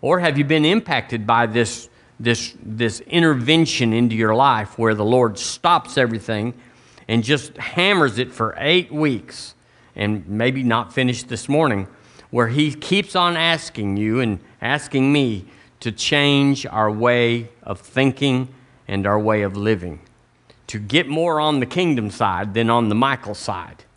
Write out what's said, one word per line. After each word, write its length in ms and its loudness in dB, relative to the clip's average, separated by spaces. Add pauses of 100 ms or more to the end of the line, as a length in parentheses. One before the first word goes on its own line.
Or 180 2
have 180 0
you 60 4
been 220 2
impacted 600 0
by 200 4
this, 420 -2 (320)
this, 420 -2
this 400 -4
intervention 920 2
into 220 2
your 200 2
life 420 2
where 160 2
the 120 -2
Lord 340 2
stops 580 -2
everything 560 -2 (540)
and 160 2
just 340 -2
hammers 640 0
it 120 -4
for 260 -4
eight 340 0
weeks, 640 -4 (400)
and 320 -4
maybe 340 0
not 320 0
finished 360 -2
this 180 -8
morning, 400 0 (440)
where 180 2
he 240 0
keeps 420 -2
on 220 0
asking 580 -2
you 240 0
and 200 -2 (220)
asking 520 0
me 320 -2 (340)
to 140 -6
change 720 2
our 260 0
way 560 2 (160)
of 160 -8
thinking 720 0 (360)
and 220 -2
our 100 2
way 260 2
of 120 -4
living, 440 -2 (680)
to 100 -10
get 300 0
more 320 0
on 200 2
the 60 0
kingdom 460 -2
side 420 -2
than 160 2
on 200 2
the 60 0
Michael 380 -2
side? 520 -12 (120)